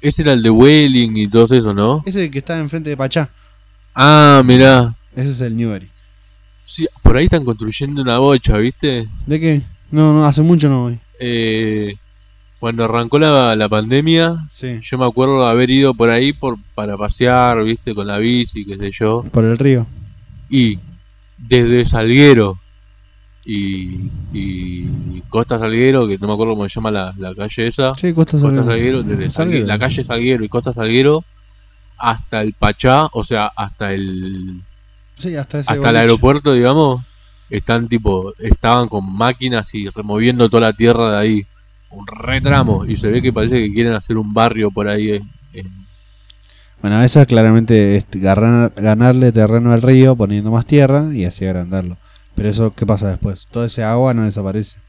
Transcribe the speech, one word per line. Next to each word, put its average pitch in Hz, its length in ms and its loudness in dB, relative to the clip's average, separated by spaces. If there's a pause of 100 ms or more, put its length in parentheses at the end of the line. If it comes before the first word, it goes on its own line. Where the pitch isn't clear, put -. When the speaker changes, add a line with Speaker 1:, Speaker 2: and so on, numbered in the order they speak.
Speaker 1:
Ese 151 220 -2
era 143 100 4
el 120 80 4
de 113 80 4
Vueling 127 680 6
y 107 100 0
todo 113 280 4
eso, 110 180 2
¿no? 113 320 0
Speaker 2:
Ese 185 260 -4
que 135 80 -6
está 165 180 -8
enfrente 151 320 -8
de 143 80 -6
Pachá. 135 320 -4 (640)
Speaker 1:
Ah, 143 500 6
mirá. 127 480 6 (240)
Speaker 2:
Ese 135 180 -4
es 123 80 -8
el 117 140 -6
Newbery. 104 320 -6 (800)
Speaker 1:
Sí, - 220 -8 (160)
por 120 120 6
ahí 151 100 2
están 156 200 0
construyendo 120 560 -6
una 120 160 0
bocha, 131 400 2
¿viste? 120 500 -2 (200)
Speaker 2:
¿De 151 120 -2
qué? 160 220 0 (300)
No, 151 220 4
no, 151 120 4
hace 147 160 2
mucho 160 260 4
no 135 160 0
voy. 120 140 -6 (220)
Speaker 1:
Eh, 110 760 -2 (640)
cuando 117 260 -4
arrancó 117 340 -2
la, 135 360 2
la 107 140 0
pandemia, 151 640 0 (220)
Speaker 2:
Sí. 123 240 -10
Speaker 1:
yo 127 160 -8
me 127 80 0
acuerdo 127 380 0
de 117 80 2
haber 123 180 2
ido 135 240 2
por 117 160 2
ahí 127 240 0
por, 127 240 -8 (180)
para 104 220 -8
pasear, 123 680 0
¿viste? 113 300 -4
Con 104 140 -8
la 101 100 -4
bici, 117 480 -2
qué 98 120 -12
sé 98 140 -8
yo. 113 400 -2
Speaker 2:
Por 113 120 2
el 113 140 2
río. 131 280 2 (640)
Speaker 1:
Y 120 300 0 (580)
desde 120 480 2
Salguero 113 720 4 (880)
y, 95 640 -8 (240)
y 90 960 -8
Costa 113 300 -4
Salguero, 120 480 0
que 98 100 -4
no 101 100 -8
me 107 60 -4
acuerdo 110 220 -2
cómo 101 120 -6
se - 80 -10
llama 110 160 -6
la, 95 280 -6
la 95 160 -12
calle 107 320 -6
esa. 131 280 -2
Speaker 2:
Sí, 170 180 -4
Costa 160 260 -2
Speaker 1:
Costa 143 80 2 (160)
Speaker 2:
Salguero. - 20 0
Speaker 1:
Salguero, 120 380 -2
desde 104 240 -4
Salgue-, - 60 -8
Speaker 2:
Salguero. 160 340 -2
Speaker 1:
la 104 120 -2
calle 127 240 -4
Salguero 120 400 -2
y 104 60 -8
Costa 120 240 -6
Salguero 127 500 0 (760)
hasta 113 420 -4
el 107 120 -4
Pachá, 127 600 0
o 113 100 -4
sea, 107 320 -4
hasta 101 380 -8
el 92 680 -10 (580)
Speaker 2:
Sí, 175 180 -10
hasta 147 240 -8
ese 139 100 -8
Speaker 1:
hasta - 40 0
el 143 60 -2
Speaker 2:
boliche. 120 200 2
Speaker 1:
aeropuerto, 131 540 2
digamos, 127 480 2 (480)
están 117 380 -2
tipo, 101 520 -2
estaban 117 500 0
con 98 260 -6
máquinas 123 580 -4
y 101 160 -8
removiendo 110 600 0
toda 113 120 4
la 110 120 2
tierra 113 380 2
de 104 60 0
ahí. 104 280 0 (460)
Un 101 160 -16
retramo, 131 800 0
y 110 120 -4
se 110 100 -4
ve 117 140 0
que 127 100 0
parece 117 320 0
que 104 100 -4
quieren 117 200 0
hacer 110 240 -4
un 104 160 -6
barrio 113 380 2
por 104 180 -4
ahí, 104 220 -2
eh, 101 100 -4 (320)
en 95 120 -14 (1160)
Speaker 2:
Bueno, 104 200 0
eso 127 200 4
es 135 60 6
claramente, 113 680 4
este, 101 240 -4
garran-, 110 560 2
ganarle 120 560 2
terreno 110 400 2
al 117 100 2
río 131 360 6
poniendo 104 340 -2
más 120 140 0
tierra 147 480 2
y 107 100 -4
así 90 220 -6
agrandarlo. 90 500 -6 (400)
Pero 104 140 -2
eso, 107 260 -2
¿qué - 100 -4
pasa 101 220 0
después? 95 420 -6
Todo 120 140 -6
ese 117 200 -6
agua 120 300 0
no 113 120 0
desaparece. 101 500 -6 (140)